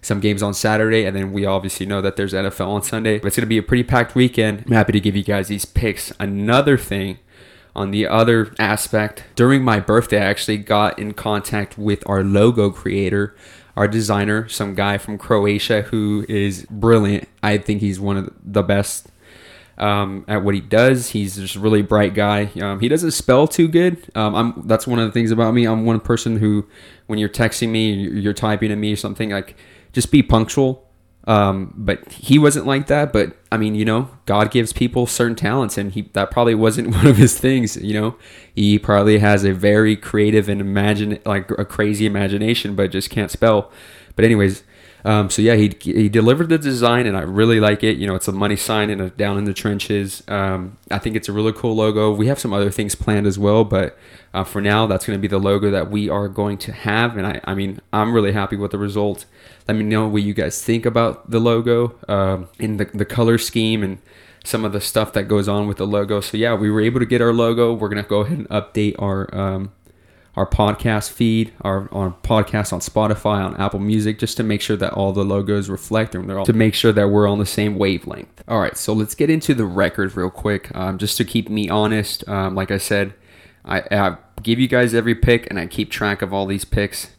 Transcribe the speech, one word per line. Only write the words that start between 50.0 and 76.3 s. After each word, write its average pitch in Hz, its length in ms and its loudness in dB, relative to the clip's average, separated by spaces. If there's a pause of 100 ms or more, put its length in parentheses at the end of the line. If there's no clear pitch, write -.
Um, 98 500 -4 (120)
I 101 80 -4
think 110 180 -6
it's - 120 -6
a 104 40 -6
really 107 200 0
cool 113 220 -4
logo. 107 380 2
We 107 160 0
have 139 100 0
some 117 140 -4
other 101 180 0
things 104 240 -4
planned 104 320 0
as 98 120 0
well, 104 260 4
but, 95 340 -2 (340)
uh, 95 120 -4
for 101 160 -6
now, 104 260 2
that's 95 200 -2
gonna 104 120 -4
be 98 100 -2
the 98 100 0
logo 101 320 2
that 95 200 -2
we 104 180 -2
are 101 200 -2
going 101 300 -4
to - 140 -10
have. 113 440 -2
And 98 100 -4
I, 98 180 -6
I 98 100 -4
mean, 98 260 -6 (120)
I'm 107 220 0
really 104 180 4
happy 101 240 -2
with 101 140 -4
the 104 80 -6
result. 101 480 -4 (420)
Let 110 80 0
me 107 80 0
know 107 240 0
what 104 140 0
you 101 120 -2
guys 85 280 -4
think 117 240 -2
about 117 440 -2
the 113 100 0
logo, 117 540 0 (140)
um, 95 400 -2 (100)
and 107 220 -4
the, 101 60 0
the 104 180 -4
color 117 340 2
scheme 110 460 -2
and 95 140 -6 (460)
some 113 200 -2
of 101 80 -2
the 101 80 -4
stuff - 320 -2
that 101 120 -2
goes 101 240 0
on 104 200 -2
with 101 80 -4
the 95 100 -4
logo. 104 340 -2
So - 160 -8
yeah, 117 180 0
we 107 140 0
were 107 120 2
able 120 180 0
to 120 80 0
get 120 140 2
our 117 120 2
logo. 117 400 2
We're 107 160 -4
gonna 101 140 -4
go 104 180 0
ahead 143 180 -2
and 123 100 -10
update 104 520 -2
our, 98 320 -4
um, 95 400 -4 (640)
our 95 100 0
podcast 104 640 0
feed, 113 400 0 (120)
our, 98 300 -4
our 98 180 -2 (120)
podcast 107 500 0
on 90 80 -6
Spotify, 107 640 -2
on 92 140 -6
Apple 98 240 -4
Music, 107 380 0
just - 180 -4
to 123 60 -4
make 104 180 -2
sure 107 160 -2
that 95 160 -4
all 98 200 -2
the 98 120 0
logos 101 460 -2
reflect 110 440 -4
and 95 140 -8
they're 95 100 -8